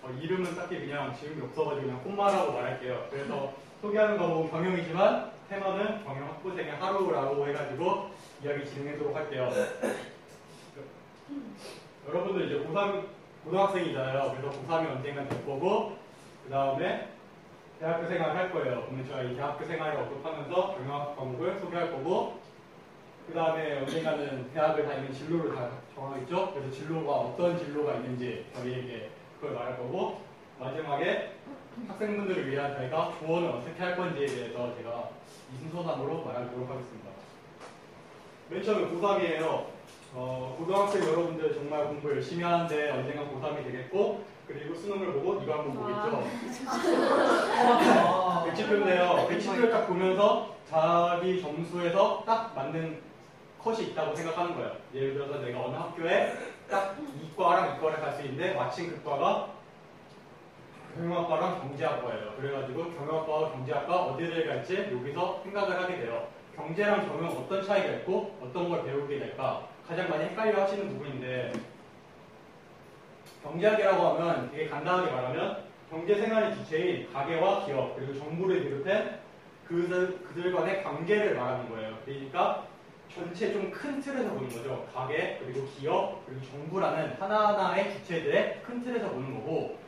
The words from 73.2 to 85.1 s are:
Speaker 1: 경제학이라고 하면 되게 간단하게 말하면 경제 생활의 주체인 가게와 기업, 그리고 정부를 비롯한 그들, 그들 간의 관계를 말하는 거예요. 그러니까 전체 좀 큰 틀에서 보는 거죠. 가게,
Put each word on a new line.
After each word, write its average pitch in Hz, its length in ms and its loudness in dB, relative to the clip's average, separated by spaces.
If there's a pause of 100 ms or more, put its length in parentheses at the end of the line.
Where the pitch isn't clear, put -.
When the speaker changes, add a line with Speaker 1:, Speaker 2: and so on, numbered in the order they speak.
Speaker 1:
경제학이라고 196 640 4
하면 165 440 2
되게 156 180 -2
간단하게 160 420 0
말하면 127 520 -2 (260)
경제 170 260 2
생활의 220 400 2
주체인 160 560 -2
가게와 165 540 2
기업, 135 300 -2
그리고 135 220 -6
정부를 170 460 0
비롯한 139 560 0 (480)
그들, 175 560 0
그들 175 300 -2
간의 180 300 0
관계를 208 520 2
말하는 123 340 -2
거예요. 110 360 -6
그러니까 139 600 0 (480)
전체 170 400 -4
좀 196 180 0
큰 277 300 -6
틀에서 254 320 -2
보는 - 160 -4
거죠. - 440 -6
가게, 143 500 -2